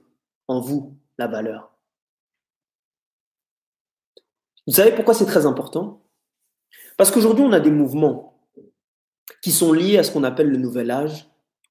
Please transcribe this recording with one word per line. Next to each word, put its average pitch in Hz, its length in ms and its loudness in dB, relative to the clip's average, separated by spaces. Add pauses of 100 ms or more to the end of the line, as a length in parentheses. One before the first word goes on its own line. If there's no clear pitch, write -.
(480)
en 127 120 -4
vous, 135 360 -8 (220)
la 120 100 -6
valeur. 107 440 -10 (3000)
Vous 143 80 -8
savez 214 180 4
pourquoi 226 220 0
c'est 202 120 0
très 151 200 0
important ? 160 580 -8 (920)
Parce 196 140 4
qu'aujourd'hui, 220 340 4
on 247 80 2
a 170 80 4
des 151 100 4
mouvements 147 720 -2 (1000)
qui 170 100 -6
sont 160 200 2
liés 190 260 2
à 165 60 4
ce - 60 -6
qu'on 147 140 -2
appelle 139 240 0
le 135 80 0
nouvel 123 340 -4
âge, 151 380 -6 (420)